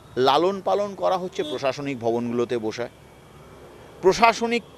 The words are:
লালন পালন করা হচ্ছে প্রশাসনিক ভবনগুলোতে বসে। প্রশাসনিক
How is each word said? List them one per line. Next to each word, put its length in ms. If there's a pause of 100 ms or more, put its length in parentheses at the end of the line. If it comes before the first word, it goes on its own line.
(180)
লালন 440
পালন 340
করা 220
হচ্ছে 260
প্রশাসনিক 560
ভবনগুলোতে 580
বসে। 300 (1120)
প্রশাসনিক 600 (140)